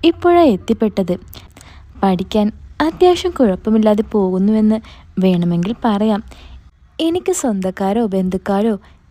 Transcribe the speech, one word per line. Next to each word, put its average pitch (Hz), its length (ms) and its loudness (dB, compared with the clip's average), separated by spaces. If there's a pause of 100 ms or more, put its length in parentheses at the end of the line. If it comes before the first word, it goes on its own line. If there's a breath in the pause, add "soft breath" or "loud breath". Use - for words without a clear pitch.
ഇപ്പോഴാ 349 380 2
എത്തിപ്പെട്ടത്. 202 720 0 (880 loud breath)
പഠിക്കാൻ 196 440 0 (340)
അത്യാവശ്യം 349 500 2
കുഴപ്പമില്ലാതെ 220 800 2
പോകുന്നുവെന്ന് 214 680 0 (400 loud breath)
വേണമെങ്കിൽ 175 540 0 (120)
പറയാം. 214 360 0 (800 soft breath)
എനിക്ക് 359 320 -2
സ്വന്തക്കാരോ 202 760 -2
ബന്ധുക്കാരോ 196 680 -2 (360 soft breath)